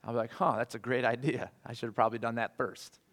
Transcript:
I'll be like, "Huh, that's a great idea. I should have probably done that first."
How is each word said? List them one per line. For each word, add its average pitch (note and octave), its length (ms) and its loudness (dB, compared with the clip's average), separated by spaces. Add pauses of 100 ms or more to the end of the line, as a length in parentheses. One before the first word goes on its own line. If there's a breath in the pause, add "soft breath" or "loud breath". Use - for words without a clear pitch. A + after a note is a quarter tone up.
I'll A#2 80 -6
be A#2 60 2
like, A2+ 160 0
"Huh, E3 240 2
that's A#2+ 180 -2
a A2+ 40 -6
great B2 260 0
idea. A#2+ 460 0 (140)
I A2 60 -10
should A#2 160 -6
have G#2+ 80 -6
probably A2+ 240 4
done A#2 160 -2
that A#2 220 -2
first." - 420 -6 (140)